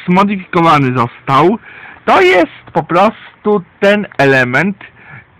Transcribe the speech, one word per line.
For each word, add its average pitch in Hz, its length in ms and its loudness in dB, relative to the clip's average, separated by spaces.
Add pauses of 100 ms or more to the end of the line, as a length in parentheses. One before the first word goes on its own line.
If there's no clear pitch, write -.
zmodyfikowany 170 920 0
został, 135 600 0 (480)
to 277 160 2
jest 359 520 -2
po 165 100 -2
prostu 202 800 -2 (160)
ten 202 280 0 (100)
element, 135 600 0 (640)